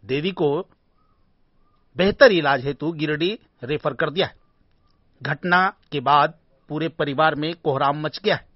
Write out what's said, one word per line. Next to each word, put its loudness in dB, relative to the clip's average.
देवी -4
को -2
बेहतर 6
इलाज 0
हेतु -6
गिरिडीह -6
रेफर -4
कर -2
दिया -2
है। -12
घटना 0
के -4
बाद 2
पूरे -4
परिवार 0
में -6
कोहराम -2
मच -8
गया 2
है। -10